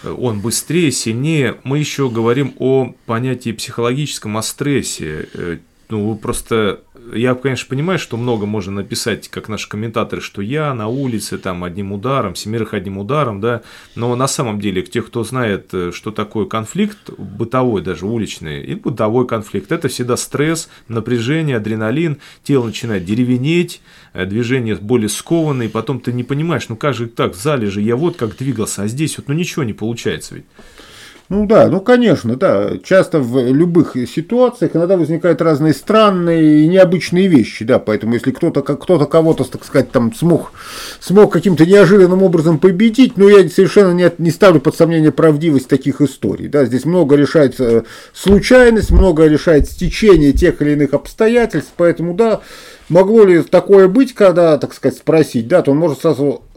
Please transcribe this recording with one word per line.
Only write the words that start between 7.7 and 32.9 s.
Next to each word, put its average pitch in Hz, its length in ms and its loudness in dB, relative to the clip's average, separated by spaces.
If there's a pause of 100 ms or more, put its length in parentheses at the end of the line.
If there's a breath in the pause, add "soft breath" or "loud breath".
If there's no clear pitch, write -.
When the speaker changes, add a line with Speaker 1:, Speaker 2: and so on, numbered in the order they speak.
Speaker 1:
что - 200 -10
много 117 280 -4
можно 101 280 -6
написать, 101 560 -8
как - 180 -14
наши 104 220 -10
комментаторы, 107 520 -6
что - 200 -12
я 139 320 -6
на 110 160 -8
улице 117 480 -6
там 90 260 -8
одним 98 300 -8
ударом, 107 420 -6
семерых 110 380 -8
одним 95 240 -8
ударом, 110 420 -4
да, 117 220 -4 (340 loud breath)
но 120 220 -4
на 131 100 -12
самом 117 320 -6
деле, 98 220 -4
тех, 110 260 -8
кто 117 160 -6
знает, 113 480 -6
э, 87 220 -6
что - 180 -12
такое 104 360 -8
конфликт, 170 720 -6
бытовой 110 640 -4
даже, 85 240 -8
уличный, 82 560 -8
и - 140 -10
бытовой 120 500 -2
конфликт, 104 460 -8
это 165 160 -4
всегда 123 300 -4
стресс, 156 500 -6 (220 soft breath)
напряжение, 120 640 -4
адреналин, 110 640 -4 (260 soft breath)
тело 135 220 0
начинает 104 400 -6
деревенеть, 127 760 -2 (320 soft breath)
э, 95 120 -6
движения 113 500 -4
более 104 320 0
скованные, 143 640 -4
потом 117 320 -6
ты 127 100 -6
не 123 140 -6
понимаешь, 151 420 -4
ну 113 80 -10
как 139 180 -4
же 117 140 -6
так, 117 280 -4
в - 60 -16
зале 127 260 -2
же 98 120 -6
я 113 160 0
вот 170 220 -2
как 110 180 -6
двигался, 110 480 -6
а 101 40 -4
здесь 131 300 -6
вот, - 120 -10
ну 143 40 -4
ничего 165 300 -4
не 110 80 -4
получается 107 640 -8
ведь. - 100 -18 (840 loud breath)
Speaker 2:
Ну 208 160 -2
да, 202 220 6
ну 185 140 0
конечно, 202 560 2
да. 101 440 0
Часто 170 380 2